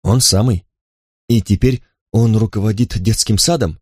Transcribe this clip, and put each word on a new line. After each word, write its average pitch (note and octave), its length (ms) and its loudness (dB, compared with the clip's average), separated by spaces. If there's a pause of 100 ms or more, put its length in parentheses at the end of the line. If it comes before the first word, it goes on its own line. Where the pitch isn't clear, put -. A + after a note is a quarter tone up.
Он A#2+ 180 2
самый. G#2 440 0 (640)
И A#2 140 2
теперь B2+ 400 0 (300)
он A2+ 240 2
руководит G#2+ 640 -2
детским G#2 380 0
садом? A2+ 440 -2